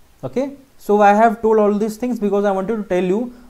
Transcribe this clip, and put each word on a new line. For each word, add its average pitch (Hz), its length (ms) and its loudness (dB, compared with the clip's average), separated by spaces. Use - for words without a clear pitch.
Okay, 269 320 -6
so 208 240 0
I 202 120 6
have 220 300 2
told 220 160 2
all 208 180 2
these 214 180 -4
things 247 240 -6
because 202 240 -2
I 202 80 0
wanted 196 260 -4
to 202 60 -6
tell 180 200 -2
you 214 280 -2